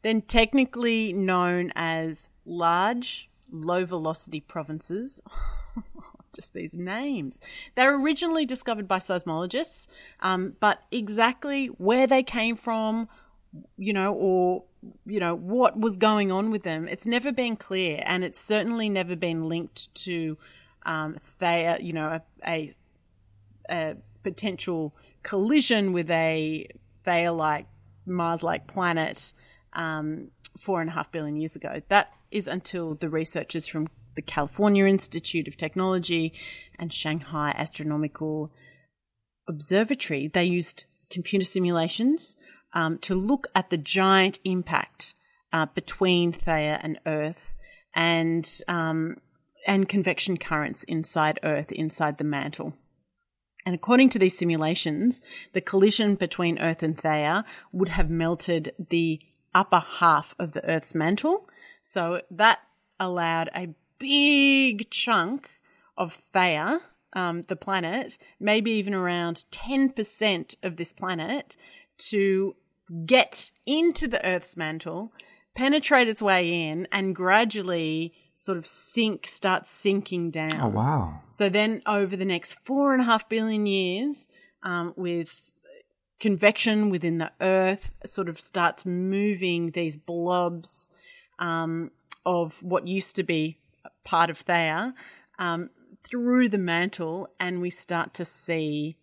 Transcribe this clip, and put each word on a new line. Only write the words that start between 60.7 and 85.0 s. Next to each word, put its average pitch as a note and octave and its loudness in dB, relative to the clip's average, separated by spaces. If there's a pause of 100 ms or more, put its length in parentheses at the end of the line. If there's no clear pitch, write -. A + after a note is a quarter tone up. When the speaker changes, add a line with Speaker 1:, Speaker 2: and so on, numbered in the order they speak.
Speaker 1:
mantle. G3+ 2 (340)
So F3 -2
that G#3 4 (400)
allowed E3+ 0
a F3 -8 (240)
big C#4 4
chunk A3 0 (480)
of F3+ -4 (160)
Theia, F3+ 2 (320)
um, E3+ -2
the F3 -6
planet, F#3+ -4 (200)
maybe G#3+ 2
even G#3 0
around F3 -2
ten C4+ 0
percent G#3 -2
of F3 -6
this E3+ -6
planet, F#3 -6 (540)
to G3 2 (500)
get - 4 (160)
into D#4+ 2
the - -2
Earth's - -2
mantle, E3 -6 (440)
penetrate C4+ 2
its A3 -4
way F3 2
in, E3 -4
and F#3+ -2
gradually F3+ 0 (220)
sort F#3 -4
of E3 -10
sink, - -2
start - 0
sinking F#3+ 0
down. D#3 -4
Speaker 2:
Oh, A#2+ 0
wow. G#2 0
Speaker 1:
So G3+ 2
then G#3+ 0
over G3+ 0
the F#3+ -2
next F3 -2
four C#4 2
and B3+ 4
a A#3+ 2
half A3+ 2
billion A3 0
years, G3 -2 (340)
um, F3 -4
with E3+ -6 (720)